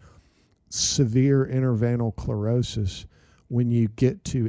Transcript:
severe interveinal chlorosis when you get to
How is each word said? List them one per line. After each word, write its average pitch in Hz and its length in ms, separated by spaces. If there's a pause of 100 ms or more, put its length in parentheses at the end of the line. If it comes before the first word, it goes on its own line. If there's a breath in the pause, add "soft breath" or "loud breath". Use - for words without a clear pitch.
(720 soft breath)
severe 135 760
interveinal 120 680
chlorosis 110 920 (440 soft breath)
when 120 220
you 117 180
get 123 360
to 120 240